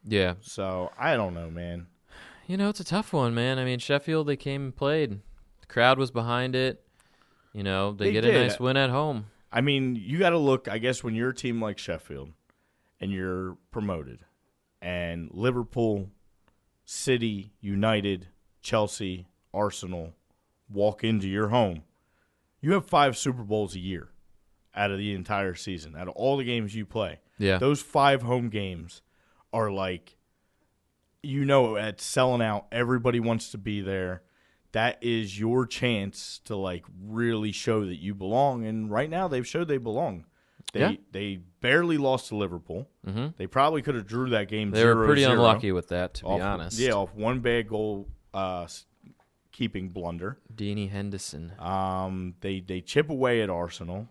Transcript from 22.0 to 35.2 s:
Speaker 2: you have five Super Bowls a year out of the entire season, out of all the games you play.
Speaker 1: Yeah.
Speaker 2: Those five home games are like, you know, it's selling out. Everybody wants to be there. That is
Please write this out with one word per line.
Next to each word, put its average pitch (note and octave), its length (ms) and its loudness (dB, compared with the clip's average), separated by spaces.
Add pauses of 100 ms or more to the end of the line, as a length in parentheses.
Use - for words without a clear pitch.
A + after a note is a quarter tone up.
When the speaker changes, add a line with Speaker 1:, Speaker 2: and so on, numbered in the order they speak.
Speaker 2:
you D3+ 120 2
have G3 140 2
five C#3+ 300 4
Super B2 260 -4
Bowls G#2 320 -2
a F#2+ 40 -8
year F2+ 300 -8 (680)
out G2+ 160 0
of G2 80 -2
the G#2 160 -4
entire F#2+ 400 -2
season, E2 420 -10
out F2+ 120 -10
of - 60 -12
all C3 220 2
the C3+ 80 -2
games A2+ 300 -2
you A2 120 -6
play. F#2+ 340 -6 (180)
Speaker 1:
Yeah. F#2+ 200 4
Speaker 2:
Those C#3 240 4
five C#3 400 4
home A#2+ 260 0
games F#2 540 -8 (500)
are A2 180 0
like, F#2+ 460 -4 (1080)
you C#3 220 -2
know, C3 320 6
it's G#2 280 -4
selling B2+ 380 4
out. G#2+ 300 0
Everybody A#2+ 480 2
wants A2+ 320 0
to A2 60 -10
be G#2 220 -4
there. F#2+ 420 -2 (500)
That A#2 280 0
is A2+ 380 -2